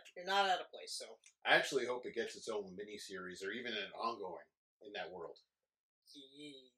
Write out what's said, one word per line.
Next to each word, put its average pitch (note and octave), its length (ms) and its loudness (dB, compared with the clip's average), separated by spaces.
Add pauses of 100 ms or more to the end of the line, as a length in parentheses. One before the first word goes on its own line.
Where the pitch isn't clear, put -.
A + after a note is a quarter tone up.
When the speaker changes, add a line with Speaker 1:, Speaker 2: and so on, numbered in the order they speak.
(160)
Speaker 1:
You're - 100 -8
not G3 240 6
out F3+ 120 6
of - 100 -10
place," - 260 -10
so. B2 80 -8 (400)
Speaker 2:
I C3+ 100 10
actually C3 300 6
hope A#2+ 200 0
it G2 100 -6
gets A2 200 0
its G2+ 140 -10
own G2 260 -2
miniseries F#2+ 720 -8
or G2+ 60 -2
even A#2+ 220 -4
an G2 260 -2
ongoing G2+ 460 -4 (360)
in G2+ 120 -14
that F2+ 180 -2
world. E2 260 -8 (760)
Speaker 1:
Ye-, C#3 640 -14